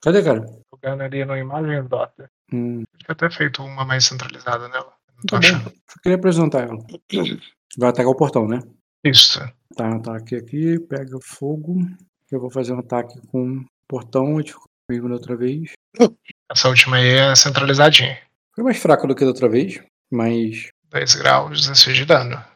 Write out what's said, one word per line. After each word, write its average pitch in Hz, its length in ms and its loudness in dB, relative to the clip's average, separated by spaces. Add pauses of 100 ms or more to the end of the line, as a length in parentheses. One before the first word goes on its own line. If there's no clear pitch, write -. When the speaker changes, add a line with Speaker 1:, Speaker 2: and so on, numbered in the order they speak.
Speaker 1:
Cadê, 180 220 2
cara? 117 240 0 (260)
Speaker 2:
Jogando 135 300 -8
ali 135 220 -6
na 135 140 -6
imagem, 143 460 -6
Dota. 123 460 -8 (200)
Speaker 1:
Hum. 120 320 -6 (120)
Speaker 2:
Acho - 100 -20
que - 60 -12
eu - 20 -4
até 165 180 -2
feito 143 320 -4
uma 135 220 -8
mais 131 220 0
centralizada 123 640 -6
nela. 127 240 -10 (240)
Não - 100 -20
tô - 100 -2
Speaker 1:
Tá - 40 2
bom. 170 60 4
Speaker 2:
achando. 165 220 2
Speaker 1:
Eu - 340 -20
queria 185 140 2
apresentar 170 460 2
ela. 117 160 -8 (1000)
Vai 123 140 2
atacar 123 200 0
o 131 60 2
portão, 135 320 0
né? 120 140 -4 (420)
Speaker 2:
Isso. - 340 4 (380)
Speaker 1:
Tá, 113 200 -4
ataque 113 400 -10
aqui, 151 440 -2
pega 135 420 -10
fogo. 156 580 -6 (520)
Eu 131 80 -4
vou 123 100 -8
fazer 127 220 -4
um 123 60 -4
ataque 120 420 -6 (100)
com 127 140 -2 (140)
o 131 60 -12 (220)
portão, 131 500 -2
a 156 40 -2
gente 151 120 -8
ficou - 120 -20 (240)
comigo 120 200 -4
da 123 60 -4
outra 120 220 -8
vez. 135 360 -4 (800)
Speaker 2:
Essa - 200 0
última 127 260 4
aí 127 200 6
é 135 180 4
centralizadinha. 139 840 4 (360)
Speaker 1:
Foi 226 100 -6
mais 247 140 0
fraco 151 280 4
do 135 80 2
que - 100 -4
da 131 40 4
outra 123 200 0
vez, 135 300 0 (320)
mas 113 580 -2 (220)
Speaker 2:
Dez 139 260 0
graus, 139 440 2
dezesseis 135 380 4
de 139 80 -2
dano. 123 360 2 (140)